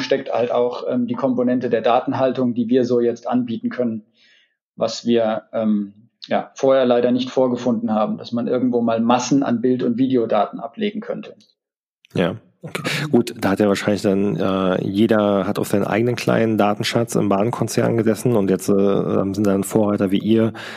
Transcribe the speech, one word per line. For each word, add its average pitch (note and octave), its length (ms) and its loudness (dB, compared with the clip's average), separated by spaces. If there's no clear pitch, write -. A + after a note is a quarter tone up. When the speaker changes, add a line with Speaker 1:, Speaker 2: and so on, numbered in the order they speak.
Speaker 1:
steckt C3+ 320 -2
halt A#2+ 180 0
auch, B2 380 -2
ähm, B2 180 -2
die A#2 80 -6
Komponente B2 560 0
der A2+ 120 2
Datenhaltung, B2+ 720 2
die A2+ 140 -2
wir B2+ 160 4
so A#2+ 140 2
jetzt A#2 300 0
anbieten A#2+ 420 -2
können, A2+ 320 -4
was A2+ 320 -4
wir, A2+ 460 2
ähm, G#2 580 -2
ja, G2+ 300 -4
vorher C3+ 280 4
leider B2 280 4
nicht B2+ 180 -2
vorgefunden A#2+ 600 0
haben, G#2+ 260 0
dass - 140 -12
man A#2+ 160 -4
irgendwo B2 340 0
mal A2+ 180 0
Massen B2 440 2
an A#2+ 160 0
Bild- B2+ 240 0
und A#2+ 140 0
Videodaten A#2 600 0
ablegen G#2+ 420 -6
könnte. - 360 -10
Speaker 2:
Ja, F2+ 220 0
okay. - 200 -10
Gut, A#2+ 280 2
da G2 120 0
hat G2 100 0
ja G#2 80 4
wahrscheinlich G2 340 0
dann, G2+ 340 0
äh, F#2+ 480 0
jeder G2+ 640 2
hat G2+ 120 -4
auf - 100 -4
seinen G2+ 160 0
eigenen A#2 320 0
kleinen A2+ 420 0
Datenschatz G#2+ 560 0
im G#2+ 140 0
Bahnkonzern A2+ 680 0
gesessen A2+ 380 0
und G2 160 2
jetzt, F#2 180 0
äh, G#2 40 2
ähm, G2 600 0
sind G#2 120 0
dann G2 160 2
Vorreiter G#2 480 0
wie G2 80 2
ihr A2 340 2